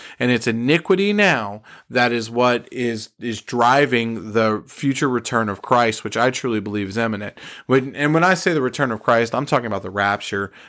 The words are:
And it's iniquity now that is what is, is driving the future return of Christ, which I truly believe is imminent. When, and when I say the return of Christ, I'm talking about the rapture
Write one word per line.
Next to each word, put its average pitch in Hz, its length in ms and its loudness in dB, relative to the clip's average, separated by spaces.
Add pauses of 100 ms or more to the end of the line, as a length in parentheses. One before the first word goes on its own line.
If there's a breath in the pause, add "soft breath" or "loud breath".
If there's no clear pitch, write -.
(180 loud breath)
And 123 140 0
it's 117 160 0
iniquity 165 640 0
now 120 480 0 (280 loud breath)
that 123 220 2
is 113 200 -4
what 123 400 0
is, 117 380 -4 (100)
is 117 220 -6
driving 120 920 2
the 110 320 2
future 139 420 -2
return 117 420 0
of 98 120 -6
Christ, 120 420 2
which 110 140 -6
I 123 140 2
truly 117 280 -4
believe 101 300 -6
is 98 80 -6
imminent. 107 400 -4 (300 loud breath)
When, 131 280 2
and 147 180 0
when 165 100 4
I 185 100 4
say 175 200 0
the 151 80 0
return 127 300 -2
of 107 120 -6
Christ, 117 320 2
I'm 135 100 -2
talking 123 220 0
about 98 160 -4
the 95 80 -10
rapture 101 600 -2 (180 loud breath)